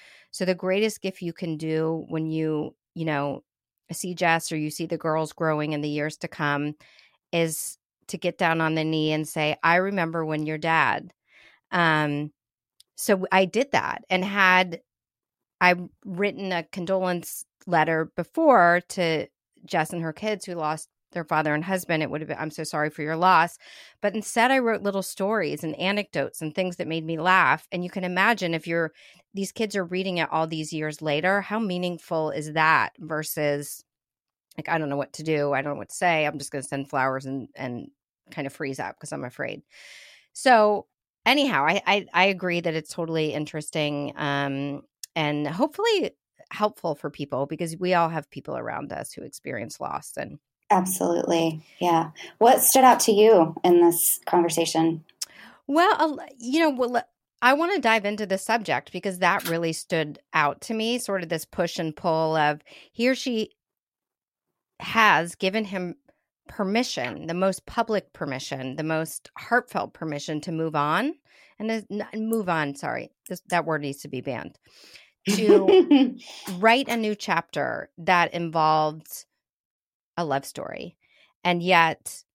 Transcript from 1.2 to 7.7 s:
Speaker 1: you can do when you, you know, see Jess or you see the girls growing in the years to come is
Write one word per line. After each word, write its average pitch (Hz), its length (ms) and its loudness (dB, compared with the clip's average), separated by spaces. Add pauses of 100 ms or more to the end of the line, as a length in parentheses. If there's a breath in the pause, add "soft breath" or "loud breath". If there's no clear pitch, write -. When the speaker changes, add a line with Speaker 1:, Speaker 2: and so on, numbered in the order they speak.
Speaker 1:
you 170 120 -6
can 165 240 -6
do 160 500 -2
when 160 240 -4
you, 156 420 -2 (200)
you 165 100 -8
know, 143 400 -2 (480)
see 180 240 -8
Jess 165 380 2
or 156 40 -4
you 151 120 -4
see 151 160 -8
the 165 120 -4
girls 156 360 -2
growing 151 400 -2
in 147 80 -4
the 151 80 -4
years 147 300 -4
to 165 100 -8
come 147 460 -2 (580 soft breath)
is 165 440 -2 (300)